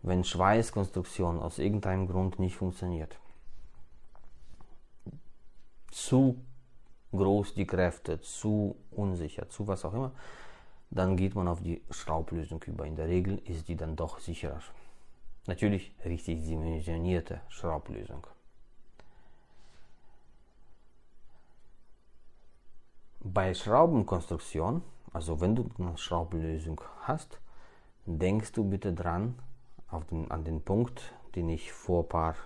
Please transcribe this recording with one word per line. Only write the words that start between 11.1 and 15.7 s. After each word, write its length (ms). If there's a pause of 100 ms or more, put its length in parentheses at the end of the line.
geht 180
man 120
auf 140
die 280
Schraublösung 760
über. 220
In 100
der 120
Regel 380
ist 220
die 80
dann 200
doch 240
sicherer. 400 (880)
Natürlich 480 (100)